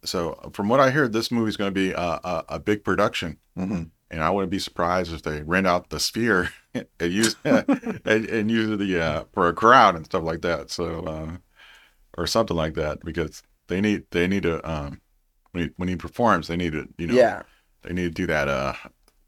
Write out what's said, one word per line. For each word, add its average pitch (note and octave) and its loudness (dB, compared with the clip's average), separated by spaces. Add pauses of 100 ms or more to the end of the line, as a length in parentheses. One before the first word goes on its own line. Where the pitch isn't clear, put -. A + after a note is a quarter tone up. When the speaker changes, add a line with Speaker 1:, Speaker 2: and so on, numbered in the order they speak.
Speaker 1:
so - -4
from G2+ -2
what B2+ 4
I C3 6
hear, C#3 2
this A2+ -2
movie's A2 0
gonna G2 -2
be F#2+ 0
a, - -4 (260)
a, F2 -4
a D#2+ -6
big G#2 0
production, F#2+ 0 (200)
Speaker 2:
Mm-hmm. F#2 -4 (280)
Speaker 1:
and D#2+ -4
I D#2+ 2
wouldn't F#2+ 0
be G2 -2
surprised F2 -2
if D#2 -10
they D2+ -4
rent F#2 2
out F2 0
the D2+ -8
Sphere G#2 2 (120)
<laughs> - -20
and - -4
use A2 0
<laughs> - -20
and, A3+ 0
and A2 0
use A2 0
the, F#2+ 0
uh, D#2+ -2 (100)
for F2+ 2
a E2 0
crowd A2+ 8
and D#2+ -10
stuff E2+ -2
like E2 -4
that. E2 -4
So, E2+ -6
uh, D#2+ -8 (800)
or E2+ -2
something A2 0
like D#2 -2
that, D2+ -4
because D#2+ -4 (240)
they F2+ -2
need, G#2 0
they F2+ 2
need F#2+ -2
to, E2 -2
um, D2 -8 (500)
when E2+ -2
he, - -4
when F2+ -4
he F#2 -2
performs, E2+ 0
they E2+ -2
need E2+ -2
to, D2+ -6 (100)
you E2+ -6
know, D#2+ 0
Speaker 3:
Yeah. G#2+ 4 (400)
Speaker 1:
they - -10
need F2+ -2
to F2 0
do F2+ -4
that, D2+ 0
uh, C2+ -2 (540)